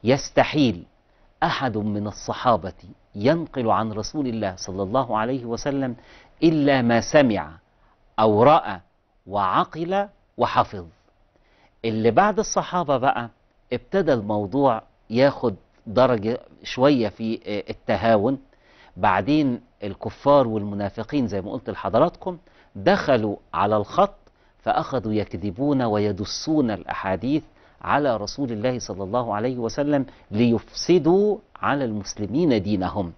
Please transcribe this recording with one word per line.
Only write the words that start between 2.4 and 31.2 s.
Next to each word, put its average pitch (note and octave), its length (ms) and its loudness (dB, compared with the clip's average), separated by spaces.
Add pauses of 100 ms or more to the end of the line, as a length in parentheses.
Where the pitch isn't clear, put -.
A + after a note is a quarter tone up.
ينقل C3 560 -2
عن G#2+ 220 0
رسول C3 340 -6
الله G#2+ 300 -4
صلى F#2+ 260 -8
الله B2 360 -2
عليه A#2+ 260 -4
وسلم B2+ 520 -4 (460)
إلا C#3+ 400 4
ما A#2 180 4
سمع G#2+ 500 2 (680)
أو A2 240 6
رأى B2 380 4 (460)
وعقل D#3+ 840 -2 (280)
وحفظ. A2 480 0 (1000)
اللي A2 260 2
بعد F#3+ 280 2
الصحابة F3 580 -2
بقى A#2 340 -2 (420)
ابتدى D#3+ 400 0
الموضوع A2 720 0 (280)
ياخد A#2+ 440 2 (320)
درجة A#2 540 2 (220)
شوية B2+ 460 2
في، A2+ 380 -6
آه، G2+ 240 -6
التهاون. A2+ 680 2 (580)
بعدين G#2+ 640 2 (220)
الكفار A#2 680 2
والمنافقين G#2+ 800 -4
زي G2 160 -4
ما F#2+ 100 -10
قلت B2 180 -8
لحضراتكم C#3+ 680 0 (380)
دخلوا B2 600 2 (180)
على G#2 220 2
الخط، - 380 0 (440)
فأخذوا A2 540 -2
يكذبون G#2+ 680 -2
ويدسون G#2+ 880 0
الأحاديث G2 720 -4 (400)
على A#2 340 0
رسول A#2 360 -6
الله A#2+ 260 -2
صلى G2 260 -8
الله A2+ 300 -2
عليه A#2+ 240 -2
وسلم C#3 480 -2 (240)
ليفسدوا E3 1080 2 (180)